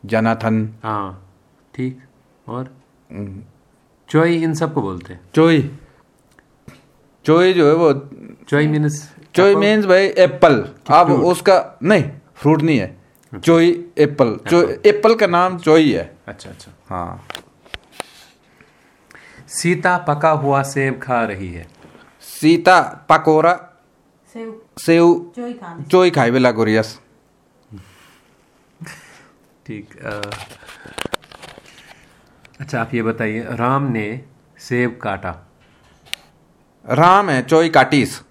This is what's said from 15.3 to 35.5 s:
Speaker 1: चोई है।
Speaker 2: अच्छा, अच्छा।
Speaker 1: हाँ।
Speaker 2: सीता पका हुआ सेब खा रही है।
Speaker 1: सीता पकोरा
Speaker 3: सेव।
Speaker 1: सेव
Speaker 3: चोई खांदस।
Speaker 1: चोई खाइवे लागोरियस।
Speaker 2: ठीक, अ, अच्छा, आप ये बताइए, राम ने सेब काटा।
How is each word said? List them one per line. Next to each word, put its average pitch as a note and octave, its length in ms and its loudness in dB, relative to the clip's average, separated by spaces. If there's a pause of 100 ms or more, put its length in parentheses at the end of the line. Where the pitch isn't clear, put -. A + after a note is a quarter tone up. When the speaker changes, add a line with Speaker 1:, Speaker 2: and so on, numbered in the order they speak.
Speaker 1:
चोई D#3 360 4
है। E2 240 -8 (100)
Speaker 2:
अच्छा, - 220 -20
अच्छा। - 220 -20 (180)
Speaker 1:
हाँ। F2+ 360 -10 (2250)
Speaker 2:
सीता F3 500 -2
पका D#3 320 -2
हुआ C#3 340 0
सेब C3+ 380 -6
खा A#2+ 220 -4
रही G2 300 -10
है। E2 140 -16 (540)
Speaker 1:
सीता E3+ 600 2
पकोरा D#3 880 0 (640)
Speaker 3:
सेव। A3+ 280 -18 (240)
Speaker 1:
सेव E3+ 500 2
Speaker 3:
चोई A#3+ 180 -12
खांदस। E3 360 -18
Speaker 1:
चोई F#3 220 4
खाइवे B2+ 280 0
लागोरियस। A2 640 0 (2750)
Speaker 2:
ठीक, G#2+ 400 -18
अ, G#2 160 -10 (2500)
अच्छा, C3 200 -6
आप A#2 120 -8
ये A#2 100 -4
बताइए, A2+ 460 -6
राम B2+ 340 -2
ने A2+ 420 -6 (320)
सेब B2 460 -4
काटा। F#2+ 440 -10 (1400)